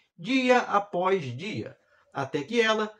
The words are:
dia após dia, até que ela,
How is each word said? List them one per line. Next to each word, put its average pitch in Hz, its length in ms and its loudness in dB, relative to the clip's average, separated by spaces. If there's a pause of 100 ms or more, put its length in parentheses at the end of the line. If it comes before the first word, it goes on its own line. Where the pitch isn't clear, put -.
(180)
dia 247 420 2
após 196 640 0
dia, 131 520 -8 (380)
até 139 300 -4
que 226 180 0
ela, 220 380 2